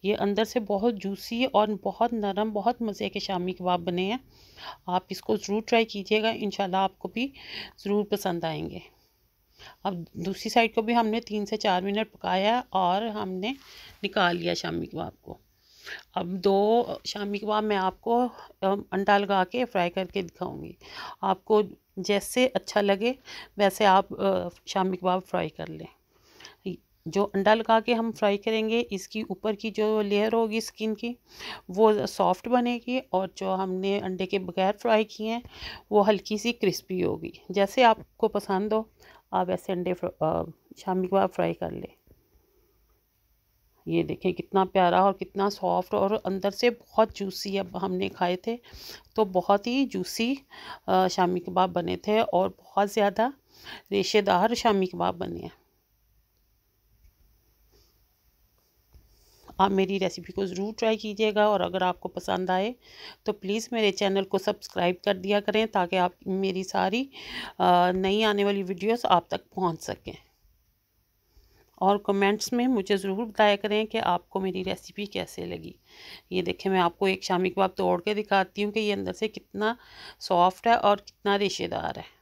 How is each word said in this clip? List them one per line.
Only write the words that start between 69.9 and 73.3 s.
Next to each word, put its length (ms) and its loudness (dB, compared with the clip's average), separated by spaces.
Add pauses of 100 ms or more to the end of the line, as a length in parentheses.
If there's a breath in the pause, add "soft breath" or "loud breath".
और 160 4 (100)
कमेंट्स 460 2
में 140 0
मुझे 300 2
ज़रूर 280 -4
बताया 300 4